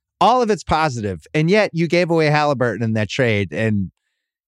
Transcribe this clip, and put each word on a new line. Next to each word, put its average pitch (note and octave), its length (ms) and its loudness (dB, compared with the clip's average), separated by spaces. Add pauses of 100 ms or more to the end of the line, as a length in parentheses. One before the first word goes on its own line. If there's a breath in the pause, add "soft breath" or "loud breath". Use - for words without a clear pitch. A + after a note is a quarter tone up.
(220)
all B3 200 4
of A3 80 0
it's G3 140 -2
positive, A#2+ 680 -2
and D#3 160 0
yet G3+ 240 2
you E3 140 -2
gave F3 220 0
away D#3+ 180 2
Halliburton C3+ 560 0
in A2 100 -2
that G#2+ 160 -2
trade, G#2 420 0
and G2+ 400 -2 (560)